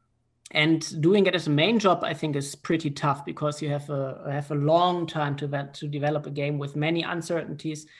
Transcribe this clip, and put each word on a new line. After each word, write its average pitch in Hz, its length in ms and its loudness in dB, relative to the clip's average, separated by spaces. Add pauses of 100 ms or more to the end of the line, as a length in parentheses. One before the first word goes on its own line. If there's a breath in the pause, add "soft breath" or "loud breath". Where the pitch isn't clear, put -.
(520)
and 156 500 2
doing 185 260 6
it 180 80 2
as 160 120 -2
a 151 40 2
main 185 280 4
job, 180 240 4
I 165 100 -2
think, 147 220 -4
is 143 200 -4
pretty 160 340 -2
tough 139 340 -2
because 147 380 -4
you 151 80 -4
have 143 200 -4
a, 135 400 -6
have 143 220 -6
a 151 40 -2
long 170 500 4
time 147 320 -2
to 143 100 -6
ve-, 139 260 -6
to 151 140 -10
develop 147 380 -2
a 147 60 -10
game 143 260 -2
with 143 180 -8
many 160 280 0
uncertainties. 156 840 -6 (140 loud breath)